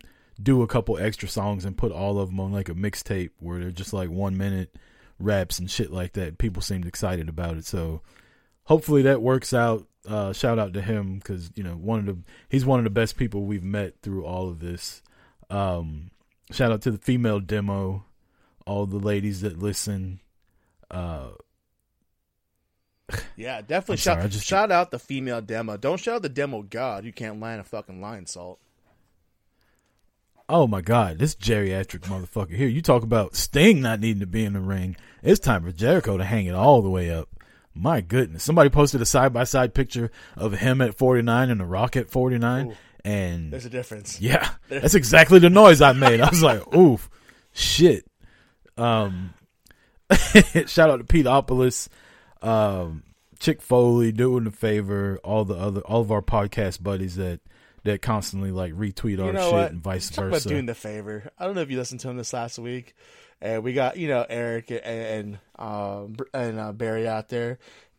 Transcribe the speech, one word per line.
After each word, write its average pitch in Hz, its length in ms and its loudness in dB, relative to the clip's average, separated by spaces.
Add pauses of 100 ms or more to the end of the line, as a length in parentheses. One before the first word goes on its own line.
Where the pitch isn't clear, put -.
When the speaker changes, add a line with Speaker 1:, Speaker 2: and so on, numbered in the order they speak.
(420)
Speaker 1:
do 127 200 4
a 113 40 0
couple 113 320 -2
extra 101 300 -4
songs 101 360 -4
and 98 140 -8
put 113 140 -2
all 101 260 -4
of 98 100 -4
'em 92 120 -6
on, 95 120 -6
like, 98 160 -4
a 82 60 -8
mixtape 95 560 -6 (100)
where 85 180 -10
they're 90 120 -8
just, 90 240 -12
like, 92 160 -6
one 95 260 -4
minute 95 380 -4 (440)
raps 98 400 -2
and 90 120 -8
shit - 200 -6
like 90 220 -8
that. 85 240 -8
People 104 240 -4
seemed 92 260 -6
excited 87 420 -6
about 82 280 -8
it, 80 80 -12
so 82 380 -8 (640)
hopefully 156 380 2
that 135 200 2
works 127 320 0
out. 117 320 0 (200)
Uh, 104 280 -4
shout 117 240 0
out 101 160 -4
to 98 80 -6
him 98 380 -6
'cause, 87 360 -10
you 101 80 -10
know, 87 100 -10
one 101 260 -4
of 101 60 -6
the, 98 120 -6 (320)
he's 131 160 0
one 131 120 2
of 120 60 0
the 110 60 -2
best 113 260 -2
people 101 300 -4
we've 101 180 -6
met 98 380 -6
through 95 240 -8
all 90 240 -8
of 82 100 -12
this. 87 420 -12 (480)
Um, 87 600 -6 (420)
shout 123 180 0
out 107 120 -2
to 131 100 -2
the 104 60 -6
female 120 420 0
demo, 98 640 -4 (640)
all 101 200 -4
the 98 120 -6
ladies 101 420 -4
that 92 180 -8
listen. 95 600 -6 (720)
Uh, 85 400 -10 (2000)
Speaker 2:
Yeah, 113 260 -10
definitely 175 320 -4
Speaker 1:
I'm - 40 -4
Speaker 2:
shout, 175 180 0
Speaker 1:
sorry, 82 80 -2
I - 40 -2
just 107 180 -6
Speaker 2:
shout 196 260 2
out 175 180 2
the 123 80 -8
female 131 420 -8
demo. 110 360 -6
Don't 139 220 -2
shout 233 180 -4
out 226 60 -8
the 160 60 -6
demo 135 340 -6
god. 107 420 -8
You 117 80 -14
can't 107 260 -12
line 113 220 -10
a 95 40 -14
fucking 95 360 -14
line, 101 260 -14
Salt. 90 320 -16 (1900)
Speaker 1:
Oh 151 180 4
my 101 140 0
God, 92 380 2
this 151 160 0
geriatric 95 680 -2
motherfucker 92 540 -8
here. 127 140 0
You 127 140 -2
talk 127 200 4
about 110 320 0
Sting 156 460 6
not 113 200 -2
needing 107 200 0
to 98 60 -6
be 107 180 -2
in 101 80 -4
the 101 80 -4
ring. 92 360 -4 (260)
It's 196 180 4
time 101 240 0
for 90 80 -8
Jericho 113 440 0
to 92 80 -2
hang 101 220 -2
it 87 80 -4
all 120 280 6
the 98 80 0
way 90 200 -2
up. 82 180 -6 (460)
My 123 260 -2
goodness. 90 420 -2
Somebody 151 280 6
posted 143 320 2
a 110 40 -2
side-by-side 127 680 0
picture 120 360 -4 (260)
of 104 180 -4
him 127 260 0
at 127 160 -2
forty-nine 127 540 2
and 110 100 -2
The 92 60 -6
Rock 98 300 -2
at 123 140 -4
forty-nine. 127 580 -2
Speaker 2:
Ooh. 110 60 -14 (300)
Speaker 1:
And 87 480 -4
Speaker 2:
There's 123 140 -10
a 120 40 -16
difference. 107 500 -12
Speaker 1:
Yeah. 120 280 0 (200)
Speaker 2:
There - 120 -6
Speaker 1:
That's - 140 4
exactly 160 440 10
the 175 120 10
noise 185 300 12
I 139 120 10
made. 127 280 6
I - 80 6
was 170 140 4
like, 123 320 2
<laughs> - 0 -
"Oof, 156 340 6 (440)
shit." - 520 2 (760)
Um, 101 560 -2 (760)
<laughs> 190 40 8 (520)
shout 160 240 6
out 135 80 2
to 120 60 -14
Pete 156 220 4
Opolis, 127 640 2 (540)
um, 95 600 -2 (380)
Chick - 220 -2
Foley, 120 500 4
Doing 123 320 0
the 110 60 -4
Favor, 101 720 -2
all 107 200 0
the 98 120 -4
other, 98 260 -4
all 110 200 0
of 107 100 -4
our 104 100 0
podcast 101 600 -2
buddies 92 340 -6
that, 90 240 -6 (440)
that 104 180 -4
constantly, 98 480 -4
like, 92 240 -6
retweet 101 440 -6
Speaker 2:
You 95 80 -2
Speaker 1:
our 95 60 -2
Speaker 2:
know 190 120 -2
Speaker 1:
shit 175 80 0
Speaker 2:
what? - 200 0
Speaker 1:
and - 80 -12
vice 185 300 -6
Speaker 2:
Talk 196 160 -6
Speaker 1:
versa. 175 220 -2
Speaker 2:
about - 60 -
Doing 135 120 -4
the 117 80 -6
Favor. 107 640 -12
I 180 80 -8
don't 196 80 -6
know 185 80 -4
if 139 80 -10
you 127 80 -6
listened 123 220 -10
to 131 100 -12
him 123 60 -10
this 120 160 -10
last 120 260 -8
week. 120 360 -12 (460)
And 110 220 -6
we 123 120 -4
got, 127 240 -2
you 165 100 -6
know, 123 200 0
Eric 117 420 -6
and, 117 140 -8
and, 110 540 -8 (200)
uh, 101 460 -8
Br-, 110 200 -12 (100)
and, 117 240 -6
uh, 107 140 -8
Barry 110 340 -6
out 110 220 -6
there. 120 300 -6 (400)